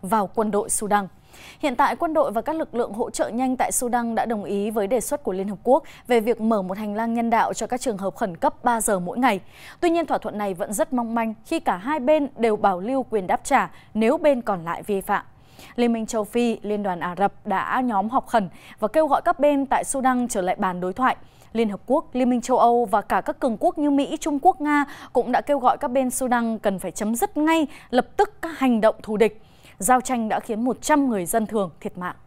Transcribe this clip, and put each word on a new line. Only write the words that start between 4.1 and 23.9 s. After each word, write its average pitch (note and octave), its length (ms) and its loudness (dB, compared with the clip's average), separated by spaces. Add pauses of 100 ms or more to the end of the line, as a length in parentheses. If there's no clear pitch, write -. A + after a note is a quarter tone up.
đã G#3+ 100 0
đồng G#3+ 180 -4
ý G3+ 280 -2
với G#3+ 160 0
đề A3+ 140 0
xuất C#4+ 220 -6
của G3 100 -2
Liên F#3+ 140 -4
Hợp G3+ 160 -6
Quốc C#4+ 200 4 (240)
về A#3+ 120 4
việc A3 220 0
mở A3 200 2
một F#3 160 -6
hành G#3 180 -6
lang A3+ 180 -2
nhân A#3 160 -2
đạo G#3+ 240 2
cho G#3+ 140 -6
các B3 140 -4
trường A3 160 -2
hợp F#3+ 180 -4
khẩn F#3 220 -4
cấp - 260 -2
ba A#3+ 180 2
giờ G#3 180 2
mỗi F3 180 -6
ngày. A#3 220 2 (400)
Tuy F4 100 4
nhiên, E4 160 2
thỏa A#3+ 120 0
thuận G3+ 200 -6
này G3+ 160 -4
vẫn F#3+ 200 -6
rất D4+ 200 -2
mong A#3 220 -2
manh A3+ 180 -2 (120)
khi E4 140 -2
cả G3 180 -2
hai C4+ 220 -4
bên D4 280 4 (100)
đều A3+ 180 2
bảo F#3+ 240 2
lưu B3 240 -2
quyền G3 240 -2
đáp G#3 160 0
trả A#3+ 280 2 (220)
nếu A3 240 2
bên D4 240 4
còn F#3 240 -4
lại - 180 -6
vi G3 180 -2
phạm. G3 240 -2 (500)
Liên A#3+ 180 2
minh A3+ 120 -4
châu G#3+ 180 -2
Phi, A#3 380 0
Liên G#3 220 -4
đoàn F#3 160 -2
Ả F3 180 -4
Rập G3 300 0
đã G3 380 0
nhóm G#3+ 240 0
họp A#3+ 180 -2
khẩn G3+ 220 2 (300)
và G#3+ 80 -2
kêu G#3+ 200 4
gọi F#3 180 2
các F4 140 2
bên C#4+ 260 4
tại A#3+ 180 0
Sudan B3+ 440 0
trở A3 140 -2
lại F3+ 140 0
bàn F#3 240 -2
đối F#3 140 -4
thoại. B3+ 240 0 (360)
Liên A3 160 0
Hợp G3 160 -8
Quốc, D4+ 300 0
Liên B3 140 2
minh B3 120 0
châu B3+ 160 2
Âu A#3+ 280 6
và G3+ 160 2
cả G3 200 0
các - 180 -6
cường A#3 200 0
quốc F4 180 0
như D4 120 0
Mỹ, C#4 300 0